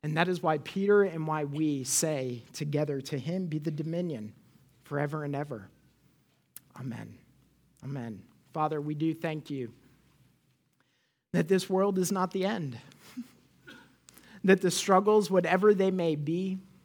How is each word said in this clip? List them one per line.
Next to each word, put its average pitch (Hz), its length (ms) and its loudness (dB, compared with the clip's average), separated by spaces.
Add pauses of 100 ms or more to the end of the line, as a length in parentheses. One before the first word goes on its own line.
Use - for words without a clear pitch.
And 151 120 -2
that 175 120 2
is 180 140 -2
why 156 160 2
Peter 202 440 4
and 160 240 0
why 156 180 -2
we 143 380 -2
say 127 680 -2
together, 147 480 -2
"To 135 180 -8
him 175 280 -4
be 156 120 -4
the 156 120 -4
dominion 156 640 -6 (500)
forever 147 400 -2
and 143 100 -4
ever. 139 340 -8 (1080)
Amen." 113 400 -10 (640)
Amen. 120 400 -10 (300)
Father, 151 280 -2
we 151 140 -6
do 156 200 -2
thank 156 360 -6
you 127 220 -8 (1600)
that 165 160 2
this 190 200 2
world 190 300 2
is 185 140 0
not 185 180 0
the 190 140 -4
end, 165 340 -6 (380)
<laughs> - 1300 -20
that 190 160 6
the 180 100 2
struggles, 202 600 4
whatever 185 440 6
they 190 160 2
may 170 240 2
be 180 440 -2 (260)